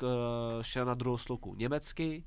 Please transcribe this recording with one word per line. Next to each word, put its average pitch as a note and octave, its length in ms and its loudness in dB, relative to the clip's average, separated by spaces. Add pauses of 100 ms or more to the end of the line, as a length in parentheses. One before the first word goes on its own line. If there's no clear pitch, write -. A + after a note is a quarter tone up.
eh, A#2 600 2
šel B2+ 220 0
na B2 80 4
druhou B2 240 2
sloku A#2 380 -4
německy, D3+ 720 0